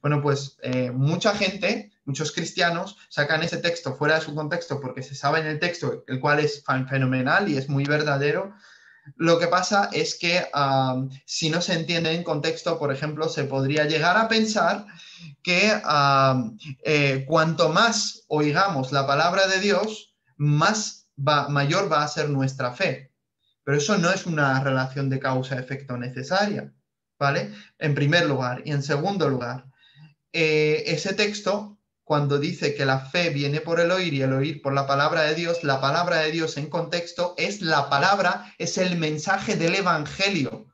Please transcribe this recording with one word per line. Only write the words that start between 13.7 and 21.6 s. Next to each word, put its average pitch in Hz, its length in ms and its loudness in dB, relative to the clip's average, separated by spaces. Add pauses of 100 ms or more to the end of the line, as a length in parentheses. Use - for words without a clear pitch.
llegar 160 320 2
a 220 100 2
pensar 214 600 0 (560)
que, 185 400 2
am, 135 760 4 (260)
eh, 143 440 2
cuanto 160 420 2
más 220 600 0
oigamos 147 640 2
la 139 140 2
palabra 175 400 4
de 190 140 2
Dios, 202 560 0 (220)
más 156 720 2 (120)
va, 147 300 2
mayor 151 420 2